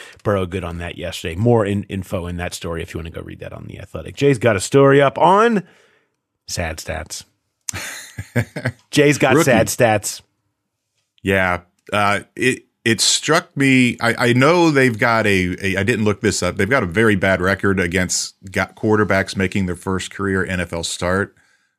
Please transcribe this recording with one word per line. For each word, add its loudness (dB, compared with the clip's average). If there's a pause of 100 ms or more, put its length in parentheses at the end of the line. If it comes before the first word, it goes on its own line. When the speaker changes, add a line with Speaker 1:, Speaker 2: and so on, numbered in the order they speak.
(220)
Speaker 1:
Burrow 0
good -8
on -10
that -12
yesterday. -10
More 2
in-, -2
info -8
in -8
that -8
story -8
if -12
you -8
wanna -12
go -14
read -16
that -14
on -16
The -16
Athletic. -14
Jay's 2
got 4
a 0
story 6
up 2
on 4 (840)
sad -6
stats. -12 (880)
<laughs> -6
Jay's 4
got 4
Speaker 2:
Rookie. 4
Speaker 1:
sad 4
stats. 0 (1000)
Speaker 2:
Yeah. 0 (300)
Uh, 0 (160)
it, -2 (220)
it 2
struck -2
me, 2
I, 0
I 4
know 4
they've 2
got 0
a, 0
a, -2
I 0
didn't 0
look 0
this 0
up, -2
they've -2
got 0
a -4
very 2
bad 0
record 0
against -4 (160)
got -4
quarterbacks 0
making -2
their -4
first -6
career -4
N -4
F -6
L -6
start. -4 (440)